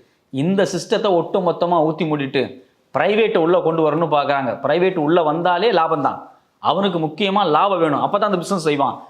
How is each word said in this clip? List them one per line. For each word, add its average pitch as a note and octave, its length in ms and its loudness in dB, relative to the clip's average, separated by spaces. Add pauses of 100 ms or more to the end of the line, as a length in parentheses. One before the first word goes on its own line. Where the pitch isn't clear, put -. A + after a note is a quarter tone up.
(300)
இந்த F3+ 340 0
சிஸ்டத்தை F3+ 440 -2
ஒட்டு F3+ 320 0
மொத்தமா E3+ 540 0
ஊத்தி E3 100 -4
மூடிட்டு C#3 600 -4 (340)
பிரைவேட்டை G#3 400 2
உள்ள F3 220 4
கொண்டு D#3+ 320 0
வரணும்னு D#3+ 200 0
பாக்குறாங்க. C3+ 520 0
பிரைவேட் F3+ 340 0
உள்ள D#3+ 260 2
வந்தாலே F3 480 0
லாபம் D#3+ 300 0
தான், - 300 -4 (280)
அவனுக்கு F3 400 0
முக்கியமா F#3+ 460 -2
லாபம் F3 340 2
வேணும், C#3+ 240 0
அப்பதான் G3 160 0
அந்த G3+ 180 0
பிசினஸ் F3 260 -4
செய்வான். C#3 460 -2